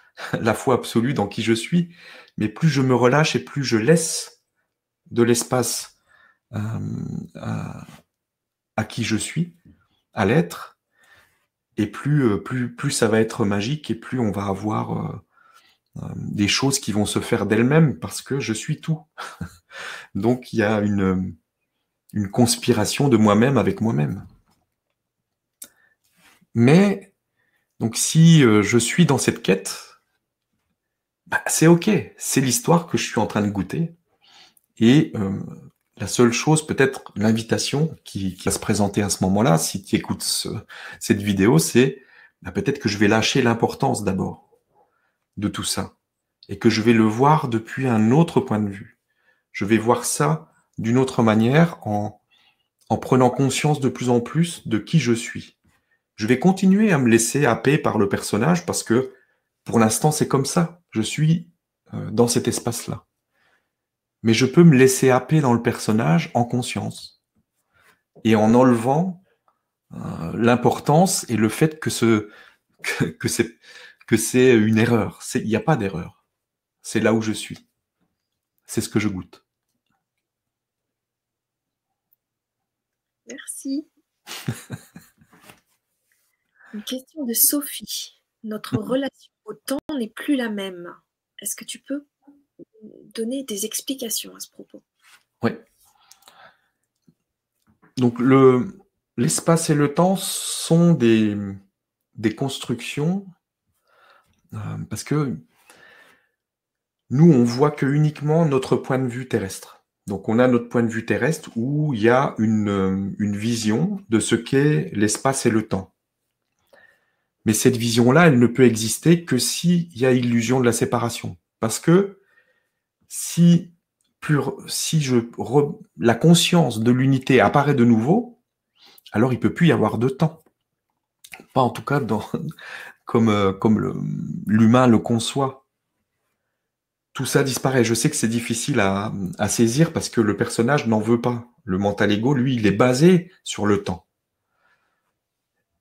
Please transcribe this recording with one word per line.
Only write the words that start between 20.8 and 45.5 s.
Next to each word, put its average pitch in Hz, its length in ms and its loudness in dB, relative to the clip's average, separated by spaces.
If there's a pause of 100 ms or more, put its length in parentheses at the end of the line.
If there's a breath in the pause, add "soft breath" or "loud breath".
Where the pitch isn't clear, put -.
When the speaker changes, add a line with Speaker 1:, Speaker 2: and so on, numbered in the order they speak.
Speaker 1:
une 101 180 -4
conspiration 120 800 0
de 113 80 6
moi-même 110 400 4
avec 98 240 0
moi-même. 113 440 -2 (2250 soft breath)
Mais, 175 580 4 (680)
donc, 117 180 -4
si, 160 460 6
euh, 107 200 6
je 107 140 0
suis 156 280 2
dans 135 120 2
cette - 260 -2
quête, - 560 -4 (1300)
bah, - 200 -4
c'est - 200 2
ok, 170 220 4 (280)
c'est - 240 -2
l'histoire 156 460 0
que - 100 -4
je - 60 -4
suis - 160 -6
en 104 80 -2
train 104 140 -4
de 104 80 -2
goûter. 113 460 -6 (840 soft breath)
Et, 120 380 4
euh, 98 240 -4 (580)
la 101 100 -8
seule 120 240 4
chose, 156 340 0
peut-être 135 500 -2
l'invitation 113 880 -2
qui, 95 320 -8
qui - 100 -20
va 95 60 0
se - 80 -4
présenter 101 420 -2
à 98 80 -2
ce - 140 -4
moment-là, 107 340 2
si - 260 -6
tu - 120 -2
écoutes - 280 -6
ce, - 260 -6 (500 loud breath)
cette 101 220 -2
vidéo, 101 380 2
c'est, 135 440 0 (400 loud breath)
bah, 90 80 -14
peut-être - 280 -4
que 110 100 -4
je 101 100 -4
vais 107 80 4
lâcher 113 340 2
l'importance 117 600 -2
d'abord 95 460 -6 (880)
de 101 100 -4
tout 98 160 -8